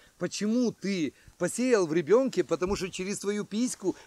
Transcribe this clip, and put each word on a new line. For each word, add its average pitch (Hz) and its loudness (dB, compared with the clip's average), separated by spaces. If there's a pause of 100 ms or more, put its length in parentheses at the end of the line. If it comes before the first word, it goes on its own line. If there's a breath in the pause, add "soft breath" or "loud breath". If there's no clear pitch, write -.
(180 soft breath)
почему 214 0
ты 180 -2 (260 soft breath)
посеял 214 2
в 147 -2
ребенке, 190 2
потому 185 -2
что 185 -6
через 190 -6
твою 208 -2
письку 214 -2 (120)